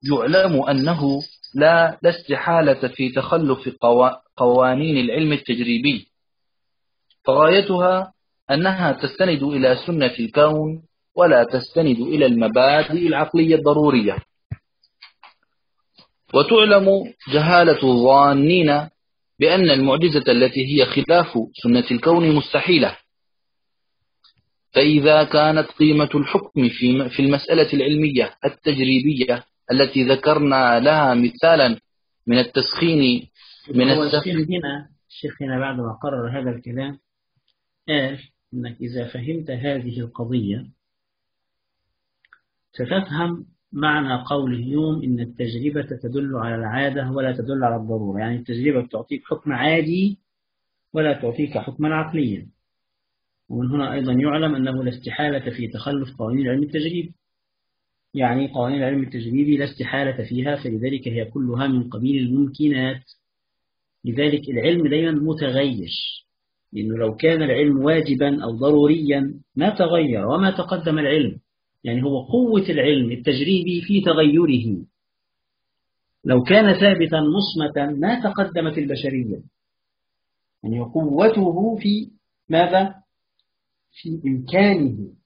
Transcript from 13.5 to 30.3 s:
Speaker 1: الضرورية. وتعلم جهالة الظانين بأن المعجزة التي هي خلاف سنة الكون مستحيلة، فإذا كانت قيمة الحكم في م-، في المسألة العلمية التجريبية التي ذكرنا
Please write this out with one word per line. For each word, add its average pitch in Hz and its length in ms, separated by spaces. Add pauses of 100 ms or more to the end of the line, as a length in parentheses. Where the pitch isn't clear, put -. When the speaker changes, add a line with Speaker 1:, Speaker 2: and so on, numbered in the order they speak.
Speaker 1:
الضرورية. 147 600 (2250)
وتعلم 196 800 (200)
جهالة 165 500
الظانين 143 1040 (500)
بأن 165 300
المعجزة 139 640
التي 127 340
هي 135 200
خلاف 165 420 (360)
سنة 120 280
الكون 156 440
مستحيلة، 147 640 (1800)
فإذا 151 500
كانت 156 440
قيمة 147 480
الحكم 139 540
في 123 240
م-، 131 160
في - 120
المسألة 143 520
العلمية 143 600 (120)
التجريبية 131 1000 (280)
التي 131 320
ذكرنا 135 760